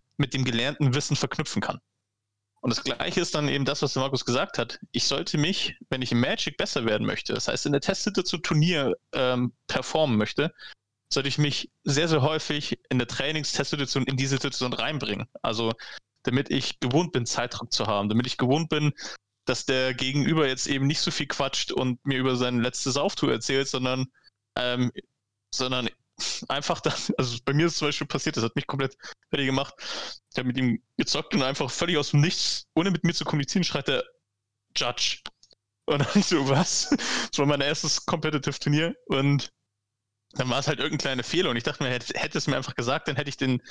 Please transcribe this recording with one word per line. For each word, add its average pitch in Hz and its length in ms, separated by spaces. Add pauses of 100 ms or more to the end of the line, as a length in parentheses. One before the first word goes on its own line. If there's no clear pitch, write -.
(180)
mit 143 180
dem 135 100
gelernten 127 480
Wissen 143 220
verknüpfen - 460
kann. - 180 (840)
Und 123 60
das 117 140
Gleiche 165 380
ist 170 120
dann 147 160
eben 139 160
das, 139 160
was 143 120
der 131 100
Markus 135 200
gesagt 127 360
hat. - 200 (120)
Ich - 140
sollte 151 340
mich, - 400 (100)
wenn 127 140
ich 120 80
im 120 80
Magic 147 380
besser - 280
werden 107 220
möchte, 107 260
das 110 140
heißt - 180
in 147 60
der 139 100
Testsituation 190 640
Turnier, 151 520 (180)
ähm, 127 380 (140)
performen 139 500
möchte, 107 380 (580)
sollte 139 160
ich 135 120
mich 147 320 (120)
sehr, 147 240
sehr 160 140
häufig 147 580 (100)
in 131 100
der 120 80
Trainingstestsituation 143 960
in 135 120
die 135 120
Situation 131 460
reinbringen. 120 540 (140)
Also 113 320 (500)
damit 127 280
ich - 280
gewohnt 143 340
bin, 120 120
Zeitdruck - 480
zu 107 140
haben, 101 220
damit 120 180
ich - 100
gewohnt 147 320
bin, 151 240 (520)
dass 123 200
der 131 300
Gegenüber 139 520
jetzt 131 200
eben 135 180
nicht 147 140
so - 100
viel 147 180
quatscht - 440
und 127 340
mir 135 140
über 131 160
sein 123 260
letztes 123 320
Sauftour 143 380
erzählt, 135 360
sondern, 127 380 (500)
ähm, 123 360 (600)
sondern 127 360 (580)
einfach 147 320
das, - 380
also 120 260
bei 139 80
mir 151 140
ist 165 80
es - 60
zum 151 80
Beispiel - 200
passiert, - 300
das 110 60
hat 117 120
mich - 120
komplett 135 280 (340)
fertig 139 180
gemacht. 135 260 (580)
Ich - 60
hab 127 80
mit 127 120
ihm 123 240 (140)
gezockt - 380
und 143 80
einfach 131 300
völlig 170 260
aus 143 140
dem 147 100
Nichts, - 540
ohne 180 160
mit 170 120
mir 170 100
zu - 120
kommunizieren, 160 380
schreit - 260
er, 135 140 (720)
„Judge.“ - 460 (640)
Und 143 180
dann - 160
so, 139 260
„Was?“ 139 440
Das - 480
war 139 80
mein 143 120
erstes 147 460
Competitive-Turnier 151 920 (120)
und 139 440 (840)
dann 127 160
war 123 100
es 135 80
halt 151 120
irgendein 151 200
kleiner 131 240
Fehler 165 260
und 120 80
ich 113 60
dachte 147 200
mir, 131 60
hätte, 123 280
hätte - 200
es 143 100
mir 135 80
einfach 131 200
gesagt, 131 320
dann 147 80
hätte 143 140
ich - 80
den, 131 340